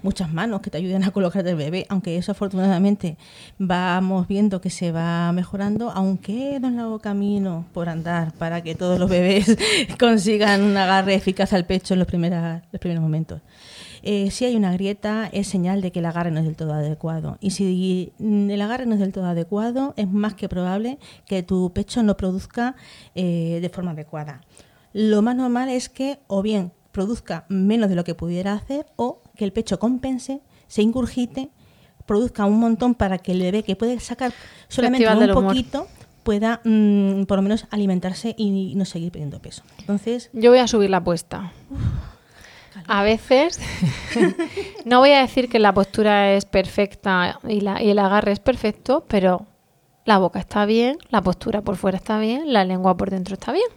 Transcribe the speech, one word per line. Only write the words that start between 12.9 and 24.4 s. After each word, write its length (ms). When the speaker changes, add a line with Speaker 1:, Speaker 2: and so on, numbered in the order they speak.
Speaker 1:
momentos. 400
Eh, 280
si 140
hay 100
una 180
grieta, 580
es 160
señal 340
de 100
que 80
el 60
agarre 240
no 120
es 40
del 120
todo 160
adecuado. 680
Y 120
si, 680
mm, 320
el 100
agarre 240
no 80
es 60
del 140
todo 120
adecuado, 720
es 140
más 240
que 140
probable 500
que 160
tu 320
pecho 300
no 140
produzca, 580
eh, 460
de 80
forma 220
adecuada. 500